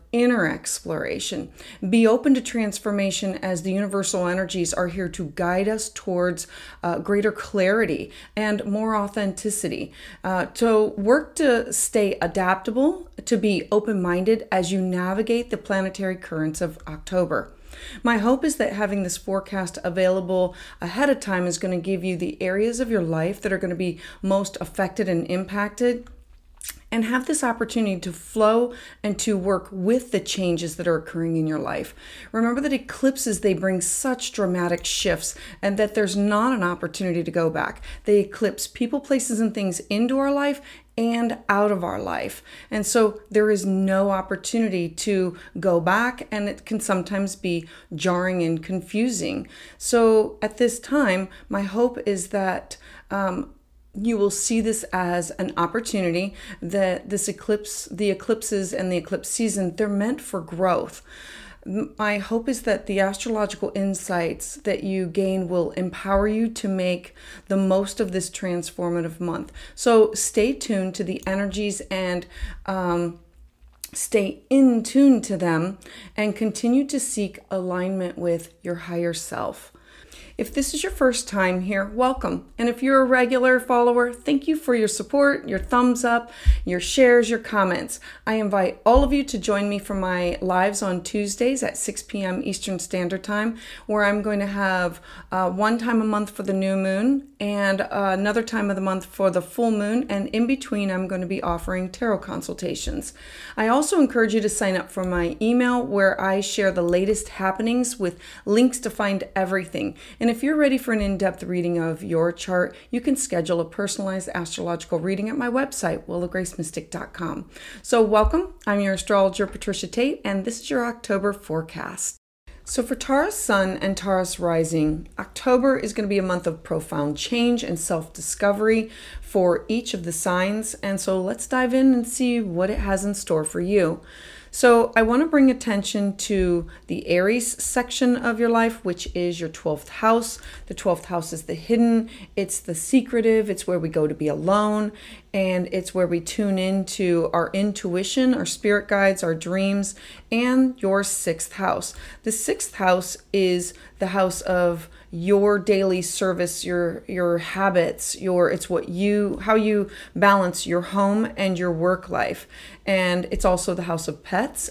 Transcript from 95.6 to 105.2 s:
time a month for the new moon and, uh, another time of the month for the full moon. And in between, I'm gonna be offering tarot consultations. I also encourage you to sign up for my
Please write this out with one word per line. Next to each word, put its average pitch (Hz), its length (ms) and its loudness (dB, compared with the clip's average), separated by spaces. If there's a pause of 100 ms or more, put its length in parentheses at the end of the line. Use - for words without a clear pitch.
time 226 240 2
a 220 40 2
month 208 240 0
for - 140 -10
the 196 100 -2
new 190 240 0
moon 202 500 0 (140)
and, 202 400 0
uh, 196 360 0
another 208 240 0
time 220 280 -2
of 196 80 -2
the 196 40 -2
month 190 220 -2
for - 260 0
the 175 120 0
full 226 300 0
moon. 214 360 0
And 196 220 -2
in 226 180 0
between, 226 420 -2
I'm 185 200 -2
gonna 185 160 -4
be 190 180 -4
offering 185 460 -4
tarot 214 300 -2
consultations. - 920 -8 (440)
I 220 100 2
also 302 320 4
encourage 233 340 4
you 220 80 4
to 214 80 2
sign 190 280 0
up - 120 -8
for 190 140 -6
my 175 380 -2